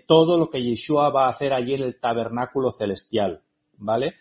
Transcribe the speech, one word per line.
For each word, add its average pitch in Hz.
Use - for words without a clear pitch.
todo 165
lo 160
que 131
Yeshua 143
va 135
a 123
hacer 135
allí 127
en 139
el 127
tabernáculo 120
celestial, 101
¿vale? 117